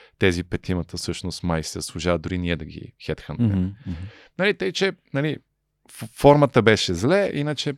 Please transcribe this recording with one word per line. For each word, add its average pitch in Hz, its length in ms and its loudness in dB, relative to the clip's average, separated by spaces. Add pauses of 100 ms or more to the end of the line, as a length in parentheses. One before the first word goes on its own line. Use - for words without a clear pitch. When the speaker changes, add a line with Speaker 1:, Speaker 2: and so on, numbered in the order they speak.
(200)
Speaker 1:
тези 90 240 2
петимата 87 540 -6
всъщност - 460 -8
май 82 200 0
се - 160 -10
заслужават 85 420 -2
дори 90 160 -6
ние 87 180 -2
да 80 100 -8
ги - 280 -16 (120)
хедхантнем.“ 110 440 -2
Speaker 2:
Мгм, 92 160 2 (200)
мгм. 87 180 -10 (360)
Speaker 1:
Нали, 185 180 0
тъй 185 140 -4
че, 190 200 -2 (220)
нали, 143 240 -2 (540)
ф-, - 220 -12
формата 143 480 6
беше 101 320 4
зле, 160 400 2
иначе, 147 440 -4